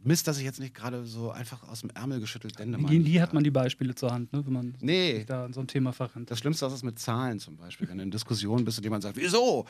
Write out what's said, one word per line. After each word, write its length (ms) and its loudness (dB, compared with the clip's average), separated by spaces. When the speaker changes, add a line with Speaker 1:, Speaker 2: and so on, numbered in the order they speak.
Speaker 1:
Mist, 240 4
dass 100 0
ich 60 -4
jetzt 160 -6
nicht 140 -10
gerade 320 -6
so 240 -6
einfach 380 -10
aus 120 -10
dem 100 -8
Ärmel 300 -4
geschüttelt 380 -8
Dänemark 340 0
Speaker 2:
Nie, 80 10
nie 200 6
hat 100 6
Speaker 1:
habe. 60 2
Speaker 2:
man 80 6
die 60 4
Beispiele 460 2
zur 160 0
Hand, 200 -4
ne, 140 0
wenn 60 -2
man 280 -2
Speaker 1:
Nee. 360 2
Speaker 2:
sich 100 -4
da 200 -4
in 60 -10
so 80 -6
ein 60 -4
Thema 260 2
verrennt. 380 -6
Speaker 1:
Das 80 -4
Schlimmste 280 0
ist 60 -2
es 120 -8
mit 160 -6
Zahlen 400 -2
zum 160 -14
Beispiel, 320 -8
wenn 100 -10
du 60 -4
in 80 -2
Diskussionen 520 0
bist 140 -2
und 60 -6
jemand 180 0
sagt, 140 -6
"Wieso? 540 4